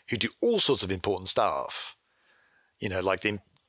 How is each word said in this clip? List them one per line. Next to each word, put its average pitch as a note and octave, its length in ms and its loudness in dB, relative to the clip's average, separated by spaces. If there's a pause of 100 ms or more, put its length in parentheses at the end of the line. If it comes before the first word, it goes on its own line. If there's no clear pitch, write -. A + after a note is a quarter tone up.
(100)
who B2 60 -2
do A2+ 120 0 (120)
all A3+ 200 4
sorts B2+ 240 2
of F#2 80 -2
important F#2 360 -2
stuff. - 680 -2 (840)
You G#2 100 -4
know, F#2+ 120 -2
like F#2+ 220 2
the, G#2 180 0 (280)